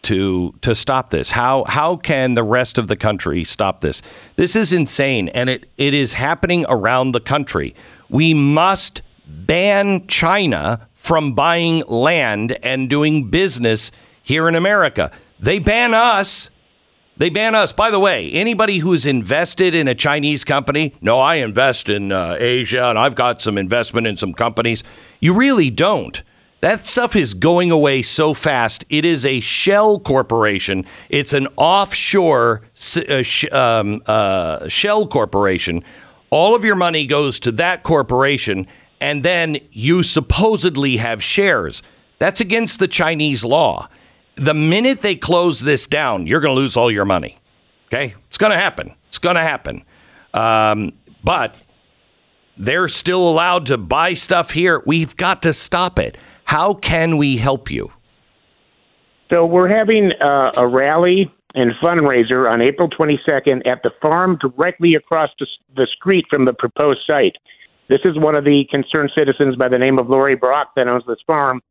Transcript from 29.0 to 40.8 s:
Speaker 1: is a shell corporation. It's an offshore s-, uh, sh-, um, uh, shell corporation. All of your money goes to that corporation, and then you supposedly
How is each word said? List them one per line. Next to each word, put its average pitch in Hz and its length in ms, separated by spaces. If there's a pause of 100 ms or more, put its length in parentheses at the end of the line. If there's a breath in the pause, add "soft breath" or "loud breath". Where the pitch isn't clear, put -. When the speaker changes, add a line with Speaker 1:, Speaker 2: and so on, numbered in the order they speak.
Speaker 1:
is 143 220
a 131 140
shell 202 580
corporation. 107 840 (240 loud breath)
It's 143 240
an 135 220
offshore 160 1080 (100)
s-, - 240
uh, 143 240
sh-, - 300
um, 113 560
uh, 95 600
shell 208 380
corporation. 95 800 (480 loud breath)
All 180 240
of 214 100
your 208 100
money 170 300
goes 143 360
to 123 100
that 170 320
corporation, 131 840 (340 soft breath)
and 147 220
then 165 360 (140)
you 151 300
supposedly 156 960